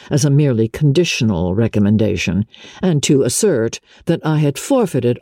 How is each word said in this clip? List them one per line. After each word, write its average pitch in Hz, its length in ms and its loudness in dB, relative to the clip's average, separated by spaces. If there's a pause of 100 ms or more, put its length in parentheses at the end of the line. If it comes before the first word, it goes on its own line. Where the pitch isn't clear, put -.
(100)
as 147 140 0
a 147 60 2
merely 135 380 2
conditional 113 880 0
recommendation, 104 920 0 (340)
and 175 220 0
to 139 220 2
assert 123 560 -2 (240)
that 165 200 -2
I 156 140 0
had 143 220 0
forfeited 151 600 0